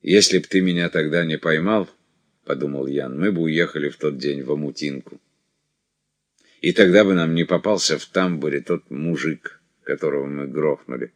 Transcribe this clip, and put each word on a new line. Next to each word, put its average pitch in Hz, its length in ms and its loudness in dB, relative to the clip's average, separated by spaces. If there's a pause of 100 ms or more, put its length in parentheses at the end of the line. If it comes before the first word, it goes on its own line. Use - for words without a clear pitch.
"Если 98 380 4
б - 100 -2
ты 95 140 2
меня 87 260 0
тогда 82 380 0
не 78 100 -2
поймал, — 87 540 0 (560)
подумал 71 400 -4
Ян, — 69 340 -6
мы 101 120 2
бы 85 100 0
уехали 80 480 0
в - 80 -20
тот 73 180 -4
день 69 260 -4
в 65 80 -8
Омутинку. 71 720 -6 (1400)
И 87 100 0
тогда 98 320 6
бы 98 80 4
нам 82 220 2
не 85 100 2
попался 87 540 0
в - 80 -12
тамбуре 76 560 -2
тот - 280 -6
мужик, 76 680 -6 (220)
которого 71 420 -2
мы 71 220 -8
грохнули". 67 680 -4